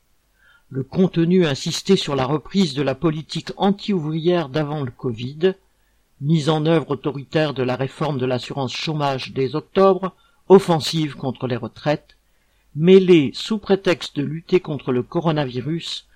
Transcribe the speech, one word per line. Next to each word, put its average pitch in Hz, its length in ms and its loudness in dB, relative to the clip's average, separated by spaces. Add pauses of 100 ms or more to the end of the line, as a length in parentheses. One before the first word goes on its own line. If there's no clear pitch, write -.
(680)
Le 131 140 -8
contenu 175 640 2
insistait 156 500 0
sur 156 180 -2
la 135 120 0
reprise 151 480 -2
de 139 80 -4
la 135 120 0
politique 156 640 -4
anti-ouvrière 170 920 -2
d'avant 147 340 -4
le 120 80 -6
covid, 139 640 -4 (680)
mise 147 300 0
en 156 160 0
œuvre 160 260 0
autoritaire 143 640 -4
de 127 100 -4
la 123 140 -2
réforme 139 400 -4
de 127 80 -2
l'assurance 127 480 -4
chômage 143 580 -4
dès 131 240 -4
octobre, 185 580 0 (360)
offensive 160 680 4
contre 127 320 -6
les 123 80 -4
retraites, 147 640 -6 (580)
mêlée, 175 580 8
sous - 260 -6
prétexte 190 580 -2
de 147 60 -2
lutter 165 360 -2
contre 143 320 -6
le 123 120 0
coronavirus, 151 1000 -4 (100)